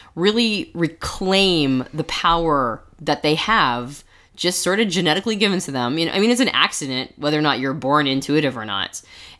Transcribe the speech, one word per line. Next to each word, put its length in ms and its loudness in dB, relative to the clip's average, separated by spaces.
really 600 0
reclaim 1200 0
the 100 -4
power 800 0
that 240 -2
they 120 2
have 680 -2
just 260 -2
sort 200 2
of 80 2
genetically 480 0
given 240 2
to 100 -8
them. 260 -2
You 100 0
know, 40 -4
I 80 -2
mean, 120 4
it's 100 2
an 80 2
accident 680 -2
whether 240 0
or 20 0
not 180 0
you're 140 -2
born 340 2
intuitive 500 0
or 80 -8
not. 360 -8